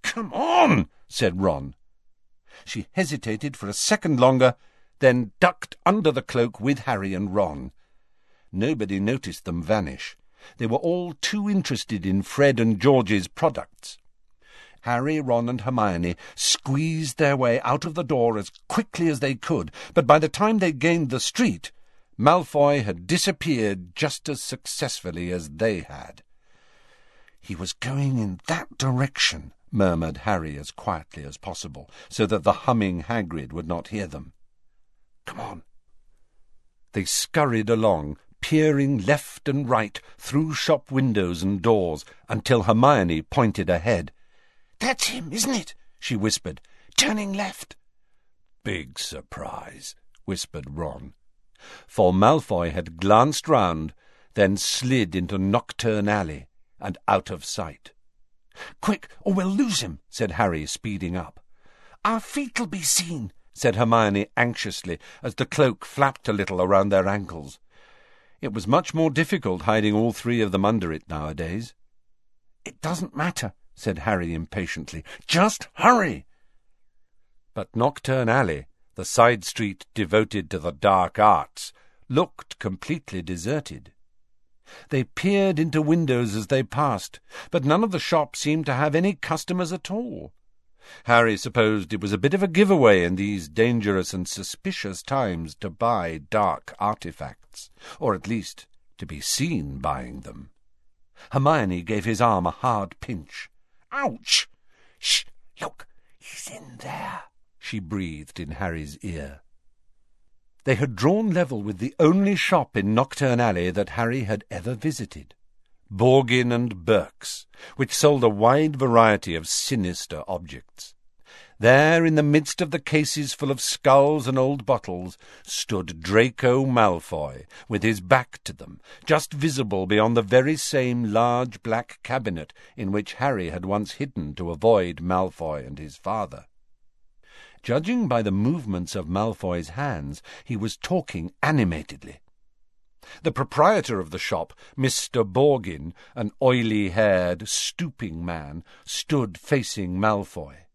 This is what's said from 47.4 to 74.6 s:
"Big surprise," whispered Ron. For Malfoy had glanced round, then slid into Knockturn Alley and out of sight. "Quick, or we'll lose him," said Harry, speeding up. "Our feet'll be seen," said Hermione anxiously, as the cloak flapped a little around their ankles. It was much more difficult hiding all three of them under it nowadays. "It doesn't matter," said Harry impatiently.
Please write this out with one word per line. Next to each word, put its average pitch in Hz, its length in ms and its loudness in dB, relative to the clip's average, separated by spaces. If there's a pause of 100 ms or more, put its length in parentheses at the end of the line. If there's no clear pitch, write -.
"Big 78 360 -8
surprise," - 960 -12 (300)
whispered 73 520 -8
Ron. 69 360 -10 (760)
For 92 260 4
Malfoy 95 580 2
had 82 260 -8
glanced 110 500 4
round, 87 460 2 (400)
then 101 240 4
slid 120 580 0
into 92 220 -2
Knockturn 104 720 0
Alley 82 400 -2 (320)
and 95 180 -8 (100)
out 98 220 2
of - 140 -10
sight. - 480 -10 (880)
"Quick, - 280 -2 (120)
or 202 120 0
we'll 185 140 2
lose 202 340 0
him," 82 180 -8 (100)
said 107 220 -4
Harry, 85 340 0
speeding 90 500 -6
up. 85 240 -10 (640)
"Our 226 140 0
feet'll 240 480 -6
be 180 140 -8
seen," 160 520 -4 (200)
said 113 220 0
Hermione 110 520 4 (100)
anxiously, 107 640 -6 (220)
as 120 140 -8
the 127 100 -2
cloak 131 380 0
flapped - 460 -2
a 107 40 0
little 95 280 -2
around 98 280 4
their 95 180 4
ankles. 87 520 -8 (800)
It 117 140 -6
was 101 140 -6
much 156 260 2
more 160 160 2
difficult 127 540 -2
hiding 107 300 4
all 113 200 2
three 120 280 -2
of 98 120 0
them 98 100 2
under 98 300 0
it 78 160 -12
nowadays. 82 640 -8 (920)
"It - 160 -18
doesn't 156 360 -6
matter," 143 380 -4 (220)
said 87 240 -4
Harry 87 340 0
impatiently. 80 720 -6 (240)